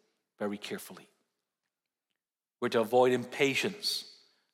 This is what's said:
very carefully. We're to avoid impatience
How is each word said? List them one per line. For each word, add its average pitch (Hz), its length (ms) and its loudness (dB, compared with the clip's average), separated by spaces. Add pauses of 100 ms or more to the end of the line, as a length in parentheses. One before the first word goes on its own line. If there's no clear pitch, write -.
(380)
very 104 200 -6
carefully. - 500 -14 (1500)
We're 120 160 0
to 117 40 4
avoid 127 320 4
impatience 123 920 -2 (500)